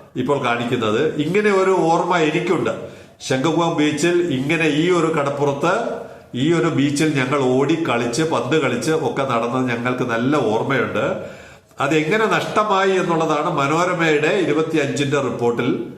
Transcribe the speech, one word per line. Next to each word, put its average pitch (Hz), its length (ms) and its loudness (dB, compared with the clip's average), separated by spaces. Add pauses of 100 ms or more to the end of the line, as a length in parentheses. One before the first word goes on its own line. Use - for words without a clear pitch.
(160)
ഇപ്പോൾ 131 300 0
കാണിക്കുന്നത്. 120 720 0
ഇങ്ങനെ 185 360 2
ഒരു 190 200 2
ഓർമ്മ 175 460 2
എനിക്കുണ്ട്. 160 560 0 (480)
ശംഖുമുഖം 156 560 0
ബീച്ചിൽ 151 380 2 (180)
ഇങ്ങനെ 156 340 0
ഈ 151 220 2
ഒരു 165 240 2
കടപ്പുറത്ത്, 139 600 0 (640)
ഈ 147 180 2
ഒരു 165 140 2
ബീച്ചിൽ 143 500 0
ഞങ്ങൾ 135 220 0
ഓടി 135 360 2 (140)
കളിച്ച്, 120 340 0
പന്ത് 156 380 0
കളിച്ച് 120 300 -2
ഒക്കെ 143 320 -2
നടന്നത് 123 460 -2
ഞങ്ങൾക്ക് 123 340 -2
നല്ല 123 340 0
ഓർമ്മയുണ്ട്. 113 680 0 (720)
അതെങ്ങനെ 156 460 0
നഷ്ടമായി 196 680 0
എന്നുള്ളതാണ് 160 640 0
മനോരമയുടെ 160 720 2
ഇരുപത്തിയഞ്ചിന്റെ 147 960 0
റിപ്പോർട്ടിൽ 120 480 0 (280)